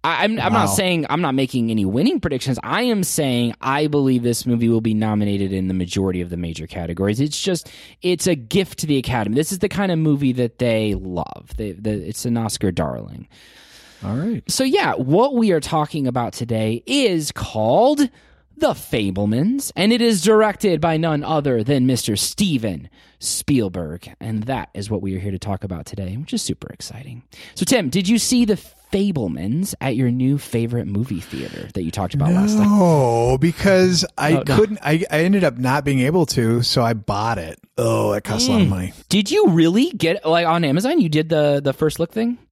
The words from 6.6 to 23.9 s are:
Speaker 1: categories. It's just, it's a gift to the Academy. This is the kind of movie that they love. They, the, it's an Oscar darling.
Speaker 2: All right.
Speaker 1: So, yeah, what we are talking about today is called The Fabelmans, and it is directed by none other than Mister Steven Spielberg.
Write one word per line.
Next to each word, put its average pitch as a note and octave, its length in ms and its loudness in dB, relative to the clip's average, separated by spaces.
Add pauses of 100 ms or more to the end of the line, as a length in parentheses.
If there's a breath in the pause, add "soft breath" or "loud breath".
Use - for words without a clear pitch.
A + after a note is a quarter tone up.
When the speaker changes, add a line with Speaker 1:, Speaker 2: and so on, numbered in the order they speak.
Speaker 1:
categories. F#2+ 540 -2
It's D3 200 -2
just, F3+ 300 -4 (300 loud breath)
it's F3+ 260 -2
a F#3 80 2
gift D3 460 -2
to D#3+ 60 -4
the D3 100 2
Academy. A#2 400 -2
This D#3 160 0
is F#3+ 60 -6
the G3+ 100 -2
kind F#3+ 240 -2
of E3 60 0
movie C#3+ 340 2
that B2 260 -2
they A2 360 0
love. F2+ 640 -8
They, G#2+ 140 -6
the, G2+ 180 -6 (180)
it's - 160 -10
an A#2 140 0
Oscar A2 340 -2
darling. B1 560 -6 (760 loud breath)
Speaker 2:
All A#2+ 140 -4
right. E3+ 340 -4
Speaker 1:
So, - 140 0
yeah, A3+ 300 2
what G3 400 2
we A3+ 180 4
are D#3+ 80 2
talking D3+ 460 -2
about A#2+ 260 -2
today A2+ 540 -2
is G#3 440 0
called D#3+ 680 2 (560 soft breath)
The D4+ 160 0
Fabelmans, A2 1040 -2
and G3+ 160 2
it A#3+ 80 2
is A3+ 220 2
directed G#3 580 2
by D#3+ 160 2
none D#3 260 0
other C#3+ 400 0
than B2+ 240 2
Mister A#2 300 0
Steven A2 720 -2 (300 soft breath)
Spielberg. F2+ 920 -4 (100)